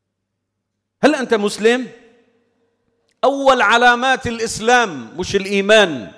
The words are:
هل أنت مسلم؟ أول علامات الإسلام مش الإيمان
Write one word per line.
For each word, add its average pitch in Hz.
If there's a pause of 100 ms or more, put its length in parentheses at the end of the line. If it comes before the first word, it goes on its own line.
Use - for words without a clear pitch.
(1000)
هل 285
أنت 247
مسلم؟ 214 (1400)
أول 269
علامات 240
الإسلام 220
مش 180
الإيمان 190